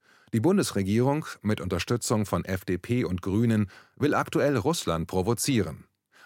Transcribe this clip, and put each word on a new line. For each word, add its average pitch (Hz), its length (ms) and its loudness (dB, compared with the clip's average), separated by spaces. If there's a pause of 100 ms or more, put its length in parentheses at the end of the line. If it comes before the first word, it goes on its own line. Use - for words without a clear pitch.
(320)
Die 113 80 2
Bundesregierung, 135 840 2 (180)
mit 104 180 0
Unterstützung 104 680 0
von 90 180 -2
F 95 200 -4
D 90 140 -2
P 120 260 -2
und 90 180 -4
Grünen, 107 480 2 (240)
will 147 200 0
aktuell 143 420 0
Russland 92 500 -2
provozieren, 92 800 0 (420)